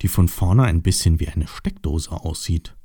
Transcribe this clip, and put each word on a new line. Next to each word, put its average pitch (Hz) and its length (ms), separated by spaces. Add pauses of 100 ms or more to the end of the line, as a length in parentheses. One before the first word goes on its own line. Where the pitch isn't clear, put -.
die - 60
von 90 180
vorne 98 380
ein 82 180
bisschen 85 380
wie - 80
eine 78 180
Steckdose - 640
aussieht. - 640 (100)